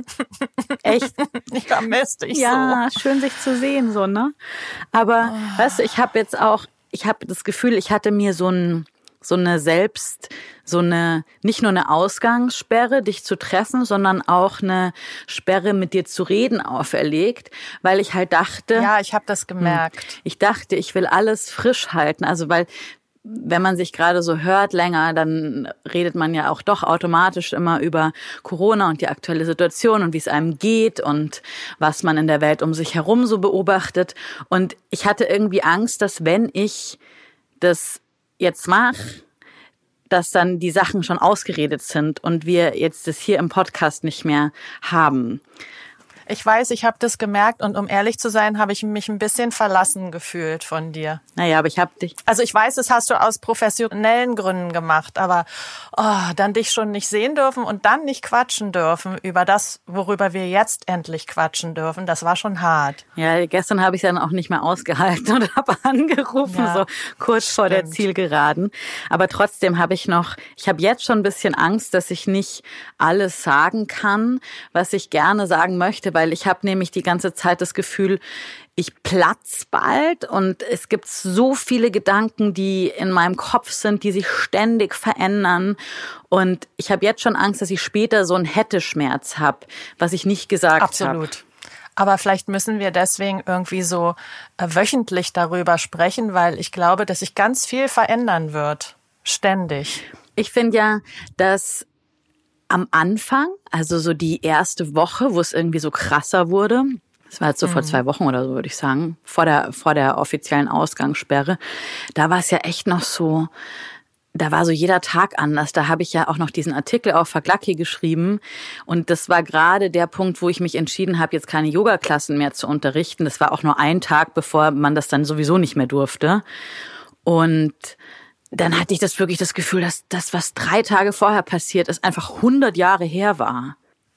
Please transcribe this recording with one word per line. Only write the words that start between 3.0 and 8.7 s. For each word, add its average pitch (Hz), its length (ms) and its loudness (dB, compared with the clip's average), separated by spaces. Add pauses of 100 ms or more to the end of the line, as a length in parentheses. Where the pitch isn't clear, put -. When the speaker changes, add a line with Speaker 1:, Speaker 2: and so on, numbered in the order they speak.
Speaker 1:
sich 269 180 -2
zu 262 180 -2
sehen, 262 340 0
so, 208 140 0
ne? 220 280 0 (580)
Aber, 233 420 4
Speaker 2:
Oh. 208 260 -4
Speaker 1:
weißt 254 200 2
du, 220 40 2
ich - 140 -4
hab 240 180 2
jetzt 220 240 -2
auch, 214 260 2 (260)
ich - 160 -10
hab 214 200 -4
das - 160 -10
Gefühl, - 300 0
ich 180 160 0
hatte 208 220 2
mir 202 240 2
so 180 140 0
ein, 175 360 0 (340)